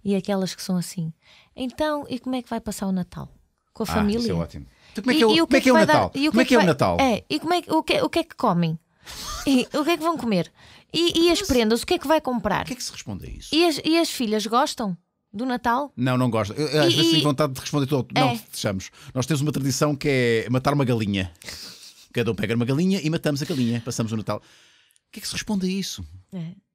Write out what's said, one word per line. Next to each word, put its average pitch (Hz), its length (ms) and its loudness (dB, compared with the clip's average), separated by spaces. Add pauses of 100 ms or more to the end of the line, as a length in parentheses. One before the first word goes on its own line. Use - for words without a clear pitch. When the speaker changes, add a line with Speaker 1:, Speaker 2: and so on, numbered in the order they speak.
Speaker 1:
E 202 140 0
aquelas 190 400 -2
que - 80 -14
são 185 140 -2
assim: 165 340 -4 (440)
"Então, 294 540 -4
e 247 100 -6
como 254 180 -6
é 247 40 -4
que - 80 -18
vai 226 120 -6
passar 208 260 -6
o 196 60 0
Natal? 175 360 -6 (440)
Com - 100 -6
a - 60 -2
Speaker 2:
Ah, 80 60 -2
Speaker 1:
família?" 208 260 2
Speaker 2:
isso 226 100 0
é - 20 0
ótimo. 82 320 -4 (280)
Então, 202 100 -8
como - 80 0
é - 40 4
Speaker 1:
E, - 20 4
Speaker 2:
que 254 60 6
é 220 40 6
o, 220 80 6
Speaker 1:
e 330 60 6
o 330 60 2
Speaker 2:
como 294 100 4
é - 40 6
que 254 80 4
é - 40 8
o - 20 8
Speaker 1:
vai 311 100 8
dar, 302 80 4
Speaker 2:
Natal? 107 220 4
Speaker 1:
e 285 140 2
o - 20 0
Speaker 2:
Como 233 100 4
é 254 40 6
que - 80 4
é 240 40 8
o 208 40 6
Speaker 1:
vai, 185 60 6
Speaker 2:
Natal? 101 340 2
Speaker 1:
é, 254 280 2
e 302 80 -2
como 311 160 0
é 349 80 2
que, - 120 -18
o 320 100 2
que, - 180 0
o 302 80 0
que 339 100 -2
é 320 40 -2
que - 120 -12
comem? 170 440 0 (680)
E 262 220 4 (100)
o 302 60 0
que 302 80 0
é 339 60 2
que 311 60 -8
vão 330 140 0
comer? 202 340 0 (400)
E, 330 340 2
e 349 60 6
as 320 80 2
Speaker 2:
Mas 403 80 -6
Speaker 1:
prendas, 233 360 2
o - 20 -8
que - 100 0
é - 40 -2
que - 80 -8
vai 311 140 4
comprar? 226 420 -2
Speaker 2:
O - 20 -6
que 160 80 -8
é - 20 -6
que - 80 -12
se - 80 -10
responde - 340 -12
a 62 40 -14
isso? - 240 -10
Speaker 1:
E 330 120 4
as, 311 180 0
e 320 160 2
as 320 100 0
filhas 214 380 -2
gostam 220 500 -2 (340)
do 214 140 -8
Natal? 254 500 -2
Speaker 2:
Não, 127 220 0
não 127 120 2
gosto. 107 240 -2
Eu, 147 160 -2
eu 151 140 2
às - 100 4
Speaker 1:
E, - 20 4
Speaker 2:
vezes 330 160 4
tenho 160 100 4
Speaker 1:
e - 20 0
Speaker 2:
vontade 147 300 0
de - 60 -10
responder 147 260 -2
todo. 131 300 -2
Não, - 140 4
Speaker 1:
É. 233 80 -2
Speaker 2:
fechamos. - 520 -6 (240)
Nós 127 140 0
temos 143 140 0
uma 151 100 0
tradição 139 440 0
que 147 120 -4 (380)
é 107 40 -8
matar 131 240 2
uma 143 120 2
galinha. 101 460 0 (840)
Cada 117 180 0
um 98 40 -2
pega 110 200 -2
uma 120 100 0
galinha 175 380 0
e 156 60 0
matamos 156 320 -2
a 151 40 -4
galinha. 120 380 -2
Passamos 117 280 -4
o 113 60 -2
Natal. 104 200 -4
O - 760 -20
que - 80 -16
é - 20 -16
que - 60 -12
se - 60 -10
responde 185 340 -4
a - 20 -2
isso? 185 340 -6 (300)
Speaker 1:
É. 170 180 -10 (240)